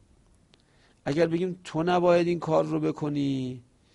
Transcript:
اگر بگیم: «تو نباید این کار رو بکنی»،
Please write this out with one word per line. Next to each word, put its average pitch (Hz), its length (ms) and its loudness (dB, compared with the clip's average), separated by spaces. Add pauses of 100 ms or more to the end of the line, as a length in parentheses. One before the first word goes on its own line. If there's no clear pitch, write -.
(1040)
اگر 165 220 2
بگیم: 175 380 -2
«تو 156 180 -4
نباید 175 440 4
این 175 120 0
کار 160 260 2
رو 156 160 -4
بکنی»، 139 840 -4 (320)